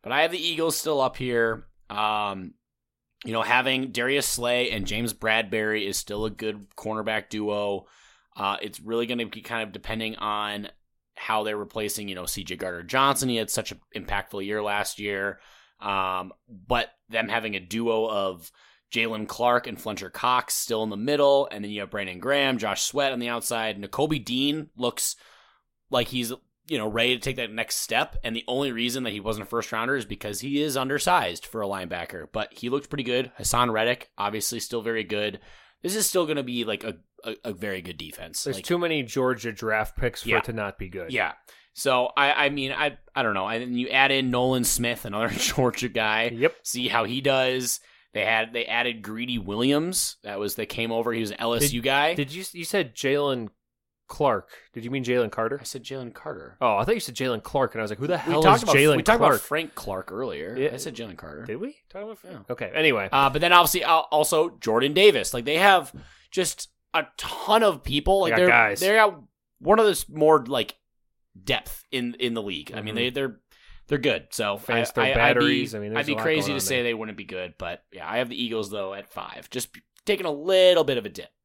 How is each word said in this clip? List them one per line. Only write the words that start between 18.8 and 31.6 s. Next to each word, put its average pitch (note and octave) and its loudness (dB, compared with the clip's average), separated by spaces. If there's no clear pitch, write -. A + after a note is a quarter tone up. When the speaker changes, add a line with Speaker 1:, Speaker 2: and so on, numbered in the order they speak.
Speaker 1:
Jalen A2 -2
Clark A#2+ 2
and A#2 -12
Fletcher G2 -8
Cox B2 0
still A2 -2
in G#2+ -2
the G2+ -6
middle, C#3 4
and G#2 -10
then G#2 -8
you G#2 -6
have G2 -8
Brandon F#2+ -6
Graham, C3+ 0
Josh G2+ -2
Sweat C#3 0
on B2 -4
the A#2+ -4
outside. A2+ -4
Nakobe C3+ -2
Dean C#3+ -2
looks - -4
like B2 0
he's, B2 -4
you D3+ -2
know, G#2+ -2
ready A#2 2
to A#2 -10
take C3 -4
that A#2 -6
next A2+ -4
step, - -2
and A2+ -4
the A#2 -8
only C3 -2
reason A#2+ -2
that A#2 -4
he G#2 -6
wasn't G#2+ -6
a - -16
first A#2 -4
rounder A#2+ 0
is A#2 -4
because G#2 -8
he C#3 -2
is C#3+ -2
undersized C3+ 0
for A2 -8